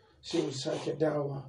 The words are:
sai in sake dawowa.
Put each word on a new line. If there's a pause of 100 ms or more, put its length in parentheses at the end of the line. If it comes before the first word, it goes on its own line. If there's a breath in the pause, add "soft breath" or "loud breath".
(200 soft breath)
sai
in
sake
dawowa.